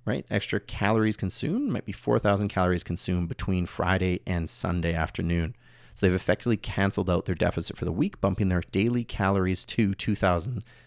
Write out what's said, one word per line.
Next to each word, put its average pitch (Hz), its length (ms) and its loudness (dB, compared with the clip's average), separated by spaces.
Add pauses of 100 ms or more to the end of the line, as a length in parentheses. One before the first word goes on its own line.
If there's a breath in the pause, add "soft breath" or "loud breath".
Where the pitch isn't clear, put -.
right? - 240 -2
Extra 104 300 -2
calories 110 580 0
consumed 190 540 -2
might 123 140 -4
be - 60 -8
four 117 280 0
thousand 101 280 2
calories 90 360 2
consumed 87 440 0
between 90 380 -2
Friday 90 640 0
and 85 220 -2
Sunday 87 440 -2
afternoon. 82 640 -2 (400 soft breath)
So - 100 0
they've 90 100 6
effectively 107 420 0
canceled 98 520 0
out 87 160 2
their 90 100 -2
deficit 87 400 0
for - 100 -6
the 87 60 -2
week, 90 300 -2
bumping 98 280 2
their 90 120 2 (100)
daily 120 320 2
calories 95 640 0
to 101 300 2
two - 180 -2
thousand 95 500 0 (240 soft breath)